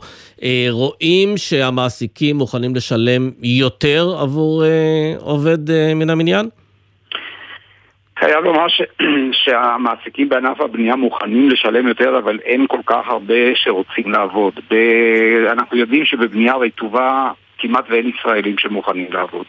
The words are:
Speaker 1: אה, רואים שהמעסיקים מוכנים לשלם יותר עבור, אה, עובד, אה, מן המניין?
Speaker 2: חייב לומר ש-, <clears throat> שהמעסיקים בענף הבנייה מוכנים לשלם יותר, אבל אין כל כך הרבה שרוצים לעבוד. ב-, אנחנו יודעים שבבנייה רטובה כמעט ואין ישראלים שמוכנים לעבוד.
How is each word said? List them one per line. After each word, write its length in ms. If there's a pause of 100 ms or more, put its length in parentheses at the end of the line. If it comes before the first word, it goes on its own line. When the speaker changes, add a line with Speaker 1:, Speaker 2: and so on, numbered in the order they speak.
(420)
Speaker 1:
אה, 280
רואים 680
שהמעסיקים 1000
מוכנים 400
לשלם 540 (120)
יותר 760
עבור, 440
אה, 40 (520)
עובד, 500
אה, 240
מן 160
המניין? 380 (1700)
Speaker 2:
חייב 260
לומר 240
ש-, 140 (340)
<clears throat> 280
שהמעסיקים 840
בענף 320
הבנייה 360
מוכנים 540
לשלם 380
יותר, 300
אבל 260
אין 240
כל 180
כך 200
הרבה 280 (200)
שרוצים 580
לעבוד. 400 (180)
ב-, 840
אנחנו 240
יודעים 280
שבבנייה 500
רטובה 760 (280)
כמעט 320
ואין 280
ישראלים 400
שמוכנים 540
לעבוד. 360